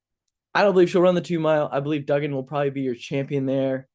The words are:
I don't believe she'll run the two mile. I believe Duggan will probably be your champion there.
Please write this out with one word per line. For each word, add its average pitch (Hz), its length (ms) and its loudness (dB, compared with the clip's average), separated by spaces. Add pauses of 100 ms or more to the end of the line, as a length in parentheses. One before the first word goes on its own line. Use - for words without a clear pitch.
(540)
I 165 80 2
don't 202 100 4
believe 180 180 4
she'll 185 120 2
run 180 120 6
the 175 60 0
two 175 180 -2
mile. 156 320 2
I 135 100 -2
believe 143 260 -4
Duggan 143 260 -2
will 135 100 -4
probably 143 280 -4
be 135 120 -6
your 131 120 -4
champion 139 520 -4
there. 135 480 -4